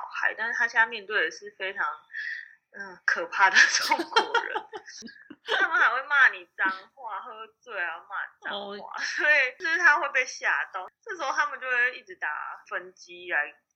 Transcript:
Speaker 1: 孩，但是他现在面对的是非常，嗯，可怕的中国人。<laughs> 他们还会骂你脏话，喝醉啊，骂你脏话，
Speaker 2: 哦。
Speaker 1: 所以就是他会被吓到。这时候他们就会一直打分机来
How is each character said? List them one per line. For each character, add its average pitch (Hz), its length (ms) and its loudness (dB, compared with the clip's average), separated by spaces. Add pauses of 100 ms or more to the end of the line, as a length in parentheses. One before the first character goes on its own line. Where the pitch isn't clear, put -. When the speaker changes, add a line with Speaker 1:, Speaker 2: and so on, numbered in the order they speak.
(120)
Speaker 1:
孩， - 240 -2
但 214 120 -4
是 240 100 -4
他 233 100 0
现 233 120 0
在 226 80 4
面 226 180 -10
对 196 200 0
的 165 40 -2
是 202 260 -14
非 190 160 -6
常， 190 140 -4 (840)
嗯， 196 340 -16
可 175 220 0
怕 190 240 4
的 190 60 4
中 - 380 6
国 - 480 2
人。 - 200 -6
<laughs> - 40 -20 (800)
他 - 220 2
们 330 100 0
还 254 160 6
会 262 140 -2
骂 277 220 8
你 185 260 -4
脏 190 160 0 (220)
话， 220 280 -10
喝 220 240 -14 (140)
醉 226 180 -12
啊， 175 220 -4 (100)
骂 196 140 -10
你 - 80 -10 (100)
脏 - 120 -8 (260)
话， - 160 -14
Speaker 2:
哦。 - 80 -6
Speaker 1:
所 - 260 -2
以 277 320 2
就 330 80 -2
是 330 80 0
他 330 220 6
会 311 140 -2
被 254 120 2
吓 165 460 -2
到。 190 180 -10 (120)
这 440 160 -12
时 320 40 -12
候 277 120 -2
他 294 140 0
们 269 120 -10
就 254 100 -8
会 247 280 2
一 - 40 -16
直 185 140 -20
打 160 140 -4 (400)
分 185 240 -8
机 175 360 -16
来 151 240 -2 (220)